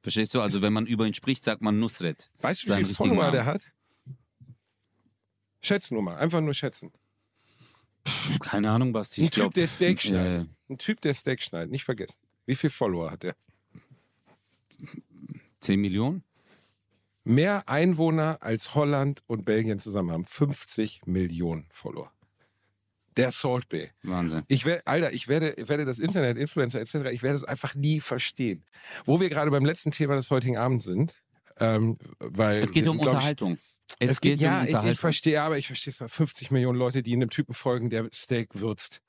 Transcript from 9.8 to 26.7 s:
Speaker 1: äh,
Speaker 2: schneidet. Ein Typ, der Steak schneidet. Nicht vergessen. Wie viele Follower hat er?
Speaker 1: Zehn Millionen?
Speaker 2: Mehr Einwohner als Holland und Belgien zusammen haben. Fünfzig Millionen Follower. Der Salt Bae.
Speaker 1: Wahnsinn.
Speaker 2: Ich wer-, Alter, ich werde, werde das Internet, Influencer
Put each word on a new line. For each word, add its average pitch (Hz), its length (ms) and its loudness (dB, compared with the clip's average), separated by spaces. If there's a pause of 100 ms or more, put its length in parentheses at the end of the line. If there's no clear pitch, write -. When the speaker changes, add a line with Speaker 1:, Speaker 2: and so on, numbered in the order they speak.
Speaker 1:
äh, - 20 -6
Speaker 2:
schneidet. 175 480 0 (200)
Ein 135 100 -10
Typ, - 220 -2
der 143 140 0
Steak - 280 -4
schneidet. 85 300 -6
Nicht 135 120 -6
vergessen. - 360 -6 (240)
Wie 135 100 -2
viele 147 160 0
Follower 87 400 -2
hat - 140 -14
er? 87 100 -6 (2250)
Speaker 1:
Zehn 101 220 2
Millionen? 107 420 0 (1000)
Speaker 2:
Mehr 170 440 2
Einwohner 160 720 2
als - 360 -4
Holland 143 500 2
und 107 180 -4
Belgien 110 360 2
zusammen 98 320 -2
haben. 85 120 -4
Fünfzig - 840 -4
Millionen 85 680 -2
Follower. - 400 -12 (1040)
Der 123 160 4
Salt 123 360 0
Bae. 80 220 -6 (120)
Speaker 1:
Wahnsinn. 85 460 -2
Speaker 2:
Ich 135 160 2
wer-, 170 220 0
Alter, 151 260 0
ich - 160 -8
werde, 156 260 0 (140)
werde 147 160 0
das 127 140 -4
Internet, 139 380 2
Influencer 135 440 -2